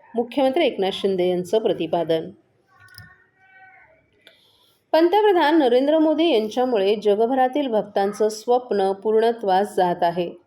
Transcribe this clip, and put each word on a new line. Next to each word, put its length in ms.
मुख्यमंत्री 520
एकनाथ 260
शिंदे 360
यांचं 300
प्रतिपादन. 720
पंतप्रधान 680
नरेंद्र 400
मोदी 340
यांच्यामुळे 640
जगभरातील 720
भक्तांचं 600
स्वप्न 640
पूर्णत्वास 840
जात 260
आहे. 280